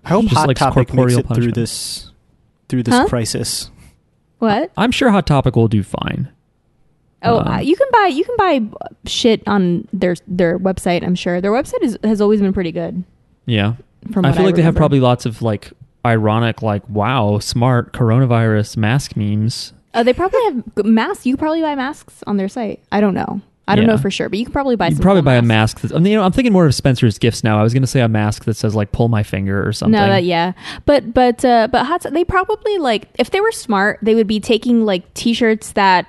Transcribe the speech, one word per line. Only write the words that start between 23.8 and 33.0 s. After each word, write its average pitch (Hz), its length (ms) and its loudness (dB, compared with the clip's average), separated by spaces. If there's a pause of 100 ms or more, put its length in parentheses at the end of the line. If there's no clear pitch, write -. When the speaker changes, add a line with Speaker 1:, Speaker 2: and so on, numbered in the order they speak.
Speaker 2:
Yeah. 226 60 4
Speaker 3:
know 214 60 2
for 208 120 -2
sure, - 180 -6
but 196 100 -4
you 233 60 -4
can - 80 -12
probably 277 240 0
buy 185 100 0
Speaker 2:
You 165 40 2
can 151 60 0
Speaker 3:
some 135 60 -2
Speaker 2:
probably 190 200 4
Speaker 3:
cool 131 40 2
Speaker 2:
buy 131 100 4
a 120 60 4
Speaker 3:
masks. 110 340 2
Speaker 2:
mask. - 60 -18
That's, - 120 -6
I - 40 0
mean, 190 140 4
you 220 60 2
know, 202 60 2
I'm 185 80 2
thinking 247 200 2
more 180 140 6
of 127 80 4
Spencer's 123 440 2
Gifts - 260 -2
now. 107 160 2
I - 20 4
was 113 120 2
gonna 131 120 2
say 135 140 0
a 117 80 2
mask 107 380 -2
that 110 80 -2
says, 107 200 -4
like, 104 180 -2
"Pull 117 160 0
my 107 140 0
finger" 98 440 -4
or 104 60 -4
something. 214 280 0
Speaker 3:
No, 202 80 4
that, 190 160 2
yeah. 175 280 0 (340)
But, 269 280 2
but, 247 300 2
uh, 240 260 4
but 240 140 0
hot, 330 260 -4
they 330 140 0
probably, 403 540 -2
like, 247 300 -2 (100)